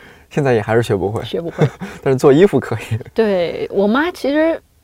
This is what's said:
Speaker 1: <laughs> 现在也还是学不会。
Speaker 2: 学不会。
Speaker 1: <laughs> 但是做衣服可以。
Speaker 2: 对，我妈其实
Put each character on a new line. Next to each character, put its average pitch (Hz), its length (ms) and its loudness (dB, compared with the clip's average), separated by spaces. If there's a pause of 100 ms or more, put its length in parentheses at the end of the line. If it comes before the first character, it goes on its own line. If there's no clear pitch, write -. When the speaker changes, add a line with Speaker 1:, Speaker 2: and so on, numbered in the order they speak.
Speaker 1:
<laughs> - 200 -20
现 151 140 -2
在 127 100 2
也 107 80 2
还 110 140 -2
是 120 80 4
学 110 120 0
不 92 140 -2
会。 110 140 -6
Speaker 2:
学 - 180 -8
不 170 80 -8
会。 160 180 0 (160)
Speaker 1:
<laughs> - 200 -16
但 135 100 2
是 127 40 0
做 143 140 6
衣 165 140 6
服 143 140 0
可 - 160 -6
以。 113 240 -6 (140)
Speaker 2:
对， 190 580 -2
我 196 160 0
妈 294 240 0
其 269 180 -4
实 311 320 0 (220)